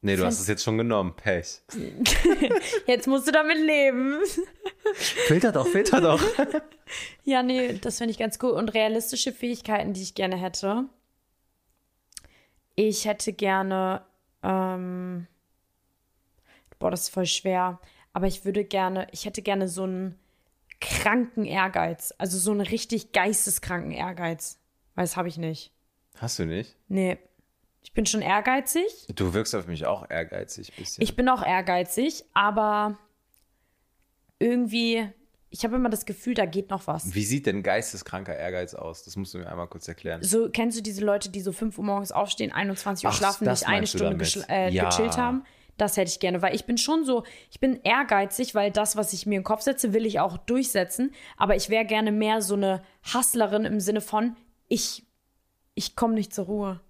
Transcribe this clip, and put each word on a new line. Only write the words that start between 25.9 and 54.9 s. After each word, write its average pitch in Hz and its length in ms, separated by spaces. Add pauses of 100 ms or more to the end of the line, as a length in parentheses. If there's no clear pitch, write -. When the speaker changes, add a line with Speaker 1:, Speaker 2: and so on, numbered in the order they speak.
Speaker 1:
Hast 117 200
du 85 80
nicht? 87 300 (120)
Speaker 2:
Nee. 190 300 (640)
Ich - 100
bin 220 140
schon 214 160
ehrgeizig. 269 920
Speaker 1:
Du 90 200
wirkst 110 200
auf 92 120
mich 80 200
auch - 240
ehrgeizig - 640
ein - 100
bisschen. - 200
Speaker 2:
Ich 220 140
bin 247 120
auch 254 180
ehrgeizig, 185 800 (100)
aber 208 640 (1400)
irgendwie, 233 720 (420)
ich - 140
habe 233 120
immer 254 120
das 214 160
Gefühl, 233 300
da 214 120
geht 190 240
noch 190 160
was. 156 280
Speaker 1:
Wie 104 100
sieht 131 220
denn 98 160
geisteskranker 95 720
Ehrgeiz 90 380
aus? 82 300
Das - 120
musst 98 180
du 90 40
mir 87 100
einmal 85 200
kurz - 200
erklären. 82 340
Speaker 2:
So, 220 280
kennst 226 280
du 226 40
diese 202 220
Leute, 202 260
die 196 100
so 185 120
fünf 220 260
Uhr 202 60
morgens 202 280
aufstehen, 202 400
einundzwanzig 196 540
Uhr 208 60
Speaker 1:
Ach, - 40
Speaker 2:
schlafen, 202 280
Speaker 1:
das 127 160
Speaker 2:
nicht - 80
eine 101 100
Speaker 1:
meinst 208 160
du 95 40
Speaker 2:
Stunde 82 160
Speaker 1:
damit? 82 120
Speaker 2:
geschla-, 85 220
äh, 185 220
Speaker 1:
Ja. 180 200
Speaker 2:
gechillt 214 260
haben? 247 280 (320)
Das 202 200
hätte 185 140
ich - 80
gerne, 180 240
weil 185 140
ich - 100
bin 240 100
schon 311 280
so, 254 180 (300)
ich - 80
bin 262 240
ehrgeizig, 226 720
weil 202 160
das, 214 240
was 208 160
ich 180 140
mir 208 100
in 190 60
den - 20
Kopf 214 180
setze, 269 300
will 220 140
ich 208 120
auch 175 180
durchsetzen. 247 760 (240)
Aber 202 180
ich 190 160
wäre 220 140
gerne 214 260
mehr 214 320
so 196 120
eine 190 280 (320)
Hustlerin 220 500
im 214 140
Sinne 208 220
von, 220 360 (300)
ich, - 400 (720)